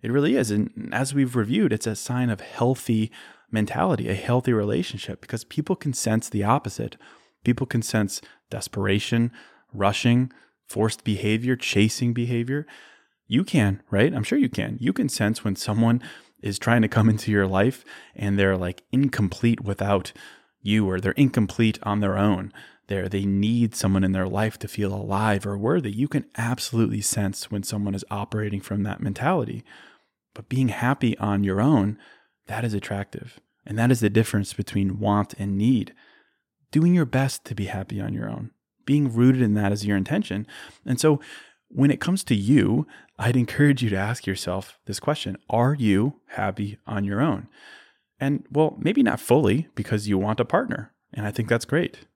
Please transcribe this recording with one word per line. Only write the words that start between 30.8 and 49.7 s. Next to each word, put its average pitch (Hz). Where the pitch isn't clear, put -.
on 101
your 98
own, 117
that 113
is 110
attractive. -
And 107
that 120
is 123
the 107
difference 107
between 101
want 104
and 98
need. 113
Doing 170
your 165
best 131
to 113
be 101
happy 98
on 107
your 107
own, -
being 143
rooted 127
in 107
that 101
as 104
your 104
intention. 101
And 127
so 151
when 139
it -
comes 185
to 131
you, 113
I'd 117
encourage 127
you 110
to 98
ask 104
yourself 95
this 101
question, 147
are 123
you 113
happy 101
on 104
your 101
own? 127
And, 139
well, 151
maybe 220
not -
fully 127